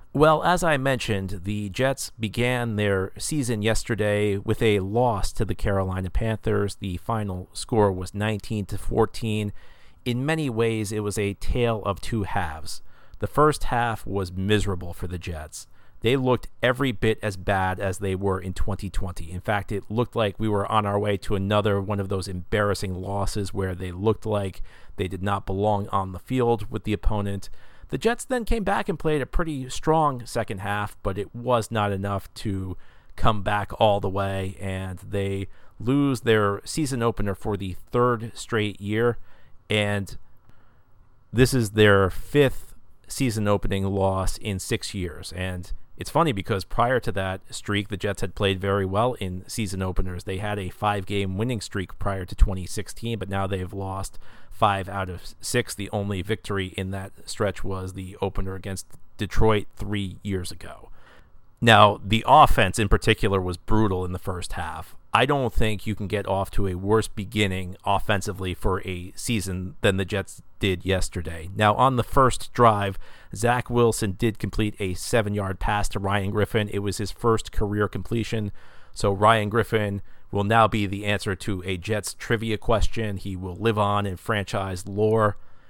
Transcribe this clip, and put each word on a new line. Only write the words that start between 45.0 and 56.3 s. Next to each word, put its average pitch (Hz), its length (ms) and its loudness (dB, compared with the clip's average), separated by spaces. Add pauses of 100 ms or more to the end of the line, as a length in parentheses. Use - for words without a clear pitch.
And 92 400 -6 (240)
it's - 140 -8
funny 156 200 2
because 98 340 -2
prior 120 360 0
to 113 120 -4
that 95 280 -2 (100)
streak, 101 380 -2
the 101 80 -6
Jets 101 240 -4
had 95 160 -4
played 98 240 2
very 98 240 2
well 107 300 0
in 92 340 -6
season 98 340 -4
openers. 92 420 0
They 95 120 -4
had 104 200 -4
a 95 120 -4
five-game 98 680 0
winning 117 240 -2
streak - 380 -6
prior 98 280 -2
to - 100 -8
twenty 92 300 4
sixteen, 110 520 -6
but 95 120 -8
now 98 180 0
they've 92 240 -4
lost 95 440 -6 (320)
five 98 400 0
out 95 200 -4
of 90 320 -10
six. - 340 -2
The 101 160 -8
only 101 320 -2
victory 98 540 -4